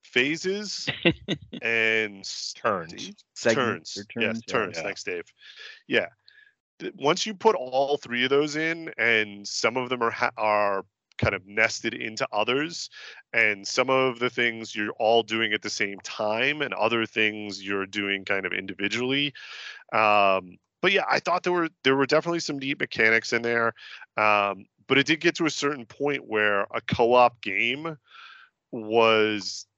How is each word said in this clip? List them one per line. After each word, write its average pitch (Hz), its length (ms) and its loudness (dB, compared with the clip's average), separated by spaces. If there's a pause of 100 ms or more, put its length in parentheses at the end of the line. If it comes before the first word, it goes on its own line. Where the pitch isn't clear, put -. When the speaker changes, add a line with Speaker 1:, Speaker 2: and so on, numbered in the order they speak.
Speaker 1:
phases, 180 840 -2 (160)
Speaker 2:
<laughs> - 580 -2
Speaker 1:
and 110 640 0 (300)
Speaker 3:
Turns. 90 380 -4
Speaker 1:
stages? 180 220 -14 (200)
Speaker 2:
Segments 113 600 0
Speaker 1:
Turns. - 40 -8 (180)
Speaker 2:
or 117 40 -6
Speaker 1:
Yes, 101 120 0
Speaker 2:
turns, 117 140 -8
yeah. - 60 -8
Speaker 1:
turns. 110 240 -2
Speaker 3:
Yeah. 113 60 -6
Speaker 1:
Thanks, 98 220 -8
Dave. 87 200 -8 (600)
Yeah. 107 200 0 (720)
Th-, 160 180 -10
once 165 300 0
you 214 80 -8
put 202 220 2
all 131 400 0
three 120 280 -2
of 127 60 0
those 147 260 2
in, 160 420 -4
and 107 480 0
some 117 300 -2
of 127 120 -2
them 123 140 -2
are 117 80 2
ha-, 117 260 -2
are 104 480 2 (340)
kind 107 160 2
of 92 120 -8
nested 110 480 -2
into 123 380 -6
others, 127 580 -2 (420)
and 107 340 2
some 127 240 0
of 131 280 2
the 143 120 0
things 117 440 -4
you're 104 180 -4
all 113 300 4
doing 110 300 -2
at 107 100 -2
the 107 80 -6
same 98 300 -4
time, 123 640 -2
and 127 120 -4
other 113 320 2
things 107 580 -2
you're 98 220 -4
doing 98 380 -4
kind 98 220 -2
of 87 60 -2
individually. 107 800 -2 (600)
Um, 98 680 4 (220)
but 190 120 2
yeah, 185 180 2
I 135 100 4
thought 175 220 -2
there 180 100 -2
were, 170 160 0 (140)
there 135 140 4
were 139 100 4
definitely 165 340 2
some 147 180 -6
neat 135 200 -6
mechanics 113 540 2
in 117 100 0
there. 117 320 0 (420)
Um, 101 500 2 (200)
but 131 120 4
it 143 80 4
did 151 140 0
get 170 160 2
to 170 100 0
a 147 40 2
certain 143 360 -4
point 139 400 -4
where 107 480 2
a 117 80 -2
co-op 123 580 4
game 127 560 -4 (720)
was 110 960 2 (120)